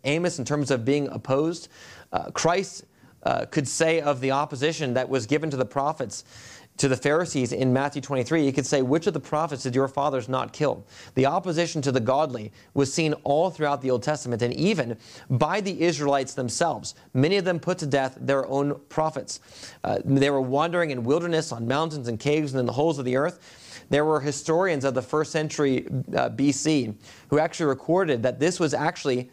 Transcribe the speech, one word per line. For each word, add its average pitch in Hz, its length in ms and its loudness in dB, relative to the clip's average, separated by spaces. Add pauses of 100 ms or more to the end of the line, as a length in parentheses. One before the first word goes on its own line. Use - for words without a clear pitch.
Amos 165 340 0
in 127 60 -4
terms 139 260 -2
of 120 160 0
being 139 220 2
opposed. 151 600 -2 (440)
Uh, - 180 -4
Christ, 180 540 -2 (400)
uh, 123 200 0
could 135 240 -2
say 165 320 2
of 143 220 0
the 135 80 0
opposition 143 640 -2
that 127 120 0
was 127 200 0
given 151 240 0
to 135 80 -4
the 127 80 0
prophets, - 580 -4 (540)
to 139 100 2
the 131 80 4
Pharisees 143 560 0
in 127 220 2
Matthew 139 260 0
twenty-three, 139 420 0
he 139 100 2
could 135 120 0
say, 139 160 2
"Which 139 260 2
of 196 60 0
the - 80 -4
prophets 151 440 -4
did 127 100 -4
your 135 120 2
fathers 135 440 -2
not 127 240 -2
kill?" 135 320 -2 (280)
The 131 120 4
opposition 165 560 0
to 135 100 2
the 127 80 4
godly 123 520 0 (200)
was 139 180 2
seen 160 220 2 (100)
all 156 280 2
throughout 143 320 -2
the 131 80 0
Old 123 120 2
Testament 127 380 -2
and 120 140 0
even 143 420 0 (320)
by 151 320 2
the 190 220 -2
Israelites 143 500 2
themselves. 131 640 -2 (180)
Many 151 240 4
of 190 80 2
them 175 160 0
put 185 180 -2
to 160 80 -6
death 135 320 0
their 131 280 0
own 143 420 -2
prophets. - 520 -4 (440)
Uh, - 220 0
they 139 240 4
were 139 100 2
wandering 156 500 0
in 123 140 -4
wilderness, 160 480 0
on 117 160 -4
mountains 147 400 -2
and 113 100 -4
caves 147 340 0
and 131 80 0
in 123 40 0
the 113 80 0
holes 143 260 2
of 135 60 -6
the 127 120 0
earth. - 720 -6
There 147 160 4
were 156 140 4
historians 151 640 0
of 135 100 2
the 123 80 0
first 156 300 -2
century, 147 540 0 (300)
uh, 123 140 2
B 131 200 2
C 135 440 0 (340)
who 143 100 2
actually 160 280 0
recorded 151 560 0
that 123 180 0
this 175 180 2
was 151 140 2
actually 139 600 -2